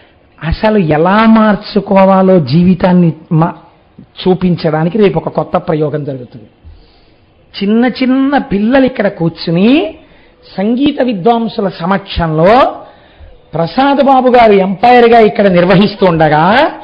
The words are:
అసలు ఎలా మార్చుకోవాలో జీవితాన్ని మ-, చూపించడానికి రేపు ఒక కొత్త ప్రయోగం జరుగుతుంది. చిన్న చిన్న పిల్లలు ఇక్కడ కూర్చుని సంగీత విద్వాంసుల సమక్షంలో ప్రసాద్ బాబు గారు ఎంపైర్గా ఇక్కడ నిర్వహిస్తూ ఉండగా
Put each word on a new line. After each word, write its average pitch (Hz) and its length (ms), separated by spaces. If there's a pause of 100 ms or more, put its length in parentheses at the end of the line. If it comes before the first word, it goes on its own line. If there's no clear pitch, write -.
(440)
అసలు 214 340
ఎలా 180 480
మార్చుకోవాలో 190 1120
జీవితాన్ని 175 760 (180)
మ-, 170 200 (480)
చూపించడానికి 170 960
రేపు 185 200
ఒక 156 120
కొత్త 156 280
ప్రయోగం 151 460
జరుగుతుంది. 127 420 (1160)
చిన్న 226 220
చిన్న 262 520
పిల్లలు 233 480
ఇక్కడ 233 220
కూర్చుని 190 880 (640)
సంగీత 247 440
విద్వాంసుల 226 680 (100)
సమక్షంలో 185 960 (800)
ప్రసాద్ 262 520
బాబు 262 220
గారు 233 240
ఎంపైర్గా 233 680
ఇక్కడ 208 280
నిర్వహిస్తూ 185 580
ఉండగా 165 680 (120)